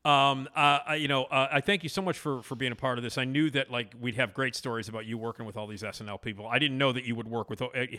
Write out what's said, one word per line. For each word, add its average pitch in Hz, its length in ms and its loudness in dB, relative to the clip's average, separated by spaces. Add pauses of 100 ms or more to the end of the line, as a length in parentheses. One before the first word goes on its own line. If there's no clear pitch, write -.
um, 139 460 6
uh, 143 320 6
I, 151 80 0
you 151 140 0
know, 135 160 2
uh, 135 260 2
I 147 80 4
thank 196 240 2
you 156 60 -4
so - 120 -4
much 180 160 0
for, 135 240 -2
for - 140 -8
being 127 160 -2
a 117 40 -4
part 127 220 0
of 120 60 -4
this. 117 140 -4
I 127 80 2
knew 147 240 4
that, 135 200 0
like, 120 300 -4
we'd 120 160 -4
have 120 180 0
great 131 220 -2
stories 113 320 -4
about 110 180 -8
you 113 120 -6
working 113 280 -6
with 107 120 -10
all 107 100 -6
these 104 160 -10
S 104 160 -8
N 110 80 -10
L 101 100 -8
people. 104 300 -8
I 120 100 2
didn't 139 200 2
know 135 160 4
that 123 100 -4
you 117 120 -2
would 113 120 -6
work 113 220 -4
with, 113 120 -6
o-, 123 100 -4 (280)